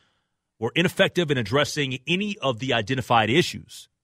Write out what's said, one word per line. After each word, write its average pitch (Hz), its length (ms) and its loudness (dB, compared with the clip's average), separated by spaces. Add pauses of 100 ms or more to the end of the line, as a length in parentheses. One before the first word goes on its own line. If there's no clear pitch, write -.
(600)
were 113 160 -4
ineffective 170 560 2
in 131 60 2
addressing 131 680 -2
any 196 340 -4
of 131 200 -2
the 131 140 -2
identified 117 560 2
issues. - 580 -2 (160)